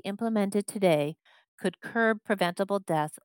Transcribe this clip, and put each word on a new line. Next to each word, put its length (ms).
implemented 640
today 500
could 220
curb 440
preventable 540
deaths 460